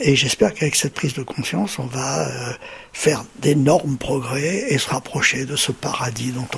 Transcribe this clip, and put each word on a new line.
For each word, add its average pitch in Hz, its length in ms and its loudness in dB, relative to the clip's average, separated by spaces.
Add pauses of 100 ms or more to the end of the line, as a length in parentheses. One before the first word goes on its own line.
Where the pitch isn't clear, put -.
et 143 140 6
j'espère 139 380 4
qu'avec 151 220 0
cette - 180 0
prise 139 220 -2
de 139 80 -6
conscience, - 560 -2
on 131 80 -4
va, 131 400 -2
euh, 127 260 -6 (400)
faire 147 320 2 (140)
d'énormes 147 580 4
progrès 143 720 -2
et - 80 2
se - 100 -2
rapprocher - 580 -2
de 143 100 -6
ce - 160 0
paradis 123 600 -4
dont 123 160 -6 (100)